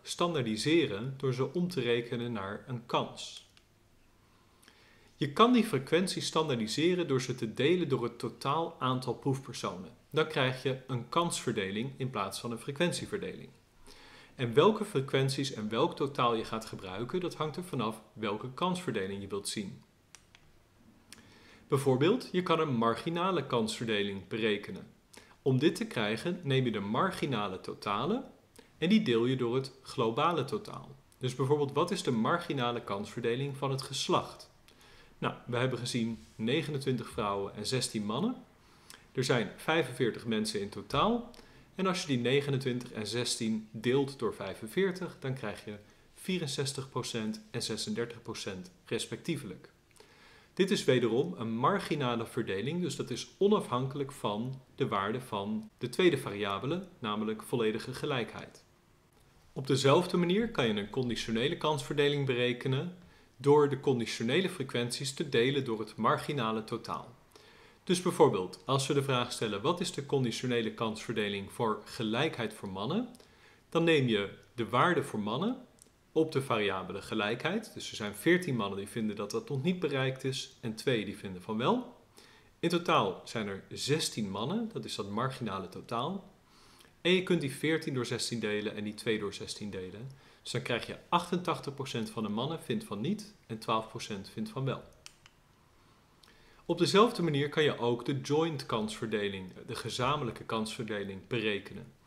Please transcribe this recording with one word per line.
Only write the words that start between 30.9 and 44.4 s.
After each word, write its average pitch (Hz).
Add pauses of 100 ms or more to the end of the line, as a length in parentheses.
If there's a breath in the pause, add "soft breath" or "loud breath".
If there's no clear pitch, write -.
Dus 127
bijvoorbeeld, 143
wat 165
is 190
de 147
marginale 120
kansverdeling 120
van 135
het 135
geslacht? - (680 loud breath)
Nou, - (120)
we 120
hebben 123
gezien 117 (100)
negenentwintig 135
vrouwen 101
en 104
zestien 117
mannen. 156 (760 loud breath)
Er 131
zijn 120
vijfenveertig 131
mensen 107
in 101
totaal. 180 (440 loud breath)
En 190
als 175
je -
die 135
negenentwintig 131
en 107
zestien 110
deelt 131
door 107
vijfenveertig, 170